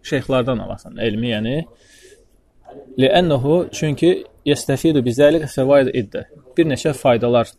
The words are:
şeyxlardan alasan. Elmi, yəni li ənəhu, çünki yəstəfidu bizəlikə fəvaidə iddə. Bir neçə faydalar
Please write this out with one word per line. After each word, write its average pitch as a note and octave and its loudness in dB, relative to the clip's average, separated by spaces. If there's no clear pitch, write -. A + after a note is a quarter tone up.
şeyxlardan B2+ -2
alasan. F#2+ -14
Elmi, A2+ -4
yəni A2+ -4
li C3+ 4
ənəhu, D#3 2
çünki E3 0
yəstəfidu C#3+ 0
bizəlikə D3 2
fəvaidə C3+ 2
iddə. - -6
Bir D#3+ 2
neçə C#3 -2
faydalar A#2+ 2